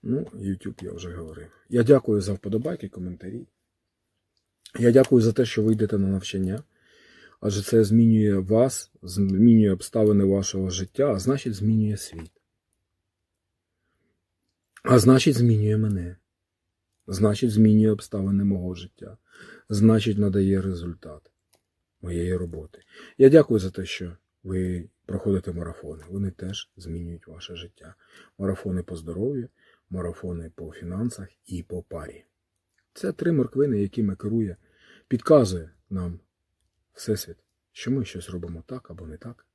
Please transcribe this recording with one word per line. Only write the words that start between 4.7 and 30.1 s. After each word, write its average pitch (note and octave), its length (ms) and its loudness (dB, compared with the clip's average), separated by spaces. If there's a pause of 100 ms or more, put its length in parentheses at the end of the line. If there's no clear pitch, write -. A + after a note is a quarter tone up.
Я A#2+ 140 4
дякую B2+ 300 6
за A2+ 100 2
те, B2 120 0
що A2 180 -2
ви A2 100 2
йдете G#2+ 260 -2
на G2 100 0
навчання. F#2+ 540 -4 (800)
Адже G#2 220 -4
це A2+ 220 4
змінює G#2+ 540 4
вас, A2 540 0 (100)
змінює G2 720 4
обставини G#2 520 2
вашого F#2+ 460 -2
життя, G2 420 -2
а F#2+ 60 -2
значить, A#2+ 360 -4
змінює G#2+ 420 0
світ. - 340 -14 (2500)
А B2+ 160 6
значить, B2+ 380 6
змінює G#2+ 400 4
мене. F#2+ 400 -4 (880)
Значить, G#2 440 0
змінює G#2+ 400 6
обставини G2+ 540 -2
мого F2+ 300 -2
життя. F#2+ 420 -18 (520)
Значить, G#2+ 500 4
надає G2 440 0
результат E2+ 680 -10 (720)
моєї F2 340 -4
роботи. E2 460 -10 (360)
Я C3+ 100 10
дякую C3+ 320 6
за F#2+ 100 -4
те, F#2+ 140 -10
що F2 320 -10 (260)
ви F2+ 460 -4 (180)
проходите F#2+ 460 -4
марафони. E2 580 -12
Вони G2 200 -4
теж F#2+ 460 -12
змінюють E2+ 500 -12
ваше E2+ 300 -18
життя. E2+ 380 -20 (440)
Марафони F#2+ 440 -4
по F2 140 -12
здоров'ю, G#2 520 -8 (420)
марафони F2 640 -10